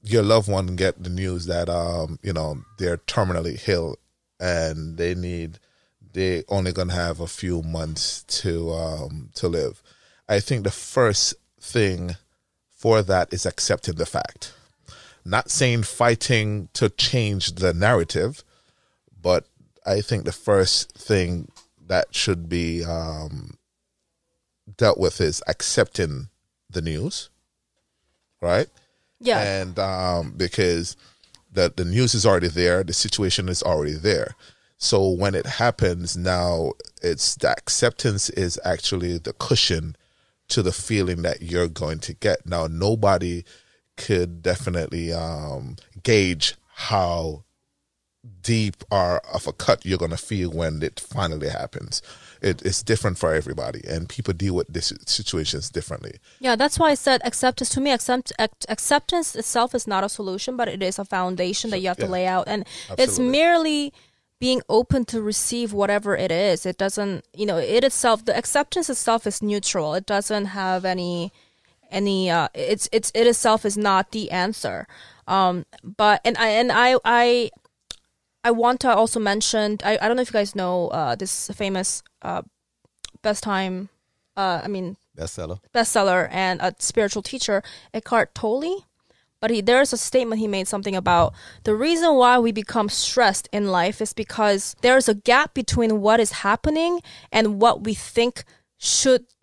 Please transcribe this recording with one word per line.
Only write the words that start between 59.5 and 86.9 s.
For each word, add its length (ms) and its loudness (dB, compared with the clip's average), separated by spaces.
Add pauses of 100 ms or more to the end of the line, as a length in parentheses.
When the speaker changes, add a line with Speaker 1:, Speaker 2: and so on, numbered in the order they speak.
Speaker 2:
is 120 -2
not 180 0
a 40 -4
solution, 480 -6
but 120 0
it 140 -6
is 160 -2
a 60 -6
foundation 680 -2
that 60 -2
Speaker 1:
So, 60 -2
Speaker 2:
you 60 -2
have 100 -2
to 60 -2
Speaker 1:
yeah. 60 -4
Speaker 2:
lay 160 0
out, 220 0
and 180 -4 (240)
it's 220 2
Speaker 1:
Absolutely. 200 2
Speaker 2:
merely 600 4 (460)
being 320 0
open 360 4
to 140 -4
receive 540 -2
whatever 420 2
it 160 0
is. 320 2
It 140 -6
doesn't, 560 -2
you 100 -4
know, 140 0
it 260 2
itself, 400 2
the 120 0
acceptance 520 -2
itself 380 0
is 160 -4
neutral. 520 -2
It 120 -4
doesn't 400 -2
have 400 -2
any, 440 -4 (600)
any, 400 0
uh, 240 2
it's, 360 -2
it's, 240 0
it 120 4
itself 400 4
is 100 0
not 360 2
the 180 -6
answer. 560 -4 (400)
Um, 400 2 (180)
but, 400 4
and 140 2
I, 100 2
and 240 2
I, 320 6
I, 460 4 (920)
I 100 2
want 280 2
to 80 2
also 320 4
mention, 640 0
I, 160 2
I 80 2
don't 80 2
know 60 0
if 80 -4
you 20 -16
guys 240 0
know, 320 0
uh, 280 0
this 380 -6
famous, 480 -4 (200)
uh, 180 -4 (800)
best 240 -2
time, 460 -2 (480)
uh, 260 0
I 40 -6
mean, 280 -6 (220)
Speaker 3:
Bestseller. 420 -8 (140)
Speaker 2:
bestseller 580 2
and 300 -2
a 160 -2
spiritual 440 0